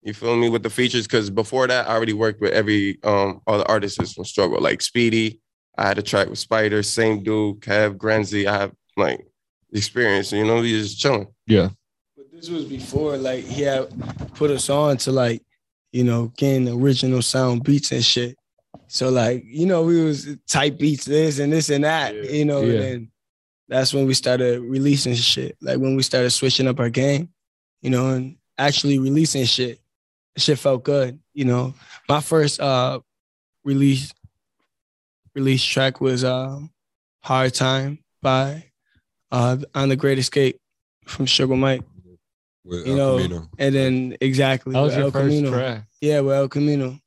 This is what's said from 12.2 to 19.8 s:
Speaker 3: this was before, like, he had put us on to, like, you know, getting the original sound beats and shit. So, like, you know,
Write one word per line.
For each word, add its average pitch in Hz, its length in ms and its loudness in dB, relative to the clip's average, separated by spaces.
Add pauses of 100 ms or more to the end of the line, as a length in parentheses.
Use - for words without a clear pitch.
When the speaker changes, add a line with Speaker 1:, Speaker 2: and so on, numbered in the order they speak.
Speaker 3:
this 160 180 -18
was 151 140 -6
before, 139 540 -4
like, 131 260 -6
he 139 180 -6
had 135 260 -2 (460)
put 151 160 0
us 135 180 -4
on 143 300 2
to, 135 140 -2
like, 120 300 0 (500)
you 127 100 0
know, 117 340 2
getting 135 280 2
the 120 100 -2
original 127 480 2
sound 127 400 0
beats 143 300 2
and 127 120 -2
shit. 123 320 0 (520)
So, 131 220 -2
like, 123 360 0
you 151 200 -2
know, 175 160 2